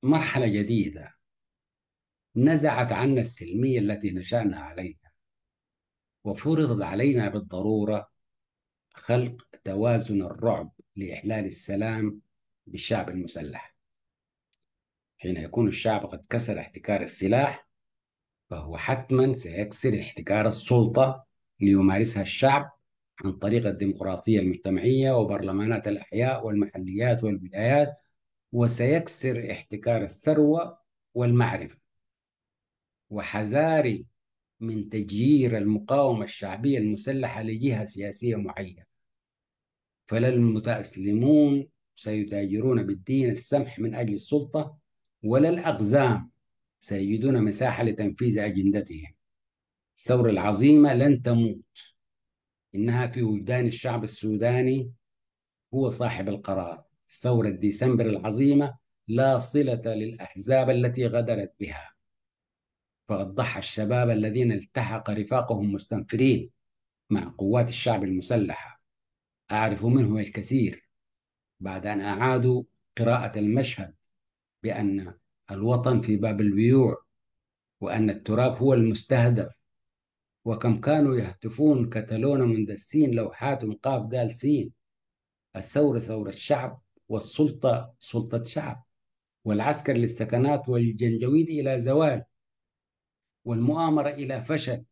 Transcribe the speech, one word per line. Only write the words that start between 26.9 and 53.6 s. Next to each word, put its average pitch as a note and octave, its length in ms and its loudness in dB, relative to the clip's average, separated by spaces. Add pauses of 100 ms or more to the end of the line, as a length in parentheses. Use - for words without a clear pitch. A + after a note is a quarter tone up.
والولايات، A2 760 0 (540)
وسيكسر A#2+ 1000 0
احتكار G#2 520 -4
الثروة D#3 760 2 (360)
والمعرفة. A#2+ 640 2 (1300)
وحذاري A#2+ 960 0 (540)
من A2 280 -6
تجيير A2+ 680 2
المقاومة G#2+ 680 0
الشعبية G#2+ 540 -4
المسلحة A2 640 -4
لجهة A2 420 -2
سياسية G2+ 520 -4
معينة، F#2 480 -8 (1200)
فلا A#2 220 0
المتأسلمون A#2+ 1400 2 (260)
سيتاجرون G#2+ 880 -2
بالدين A#2 480 -2
السمح - 480 -4
من A2 160 -4
أجل A2+ 200 -4
السلطة، D3 640 -4 (440)
ولا C3 260 4
الأقزام C3 840 2 (480)
سيجدون G#2+ 640 0
مساحة A#2+ 380 -2
لتنفيذ G#2+ 560 0
أجندتهم. G2 760 -2 (840)
الثورة A#2+ 340 2
العظيمة B2 640 6
لن B2+ 280 4
تموت، - 720 -2 (800)
إنها A#2+ 320 0
في B2 160 -4
وجدان A2+ 440 0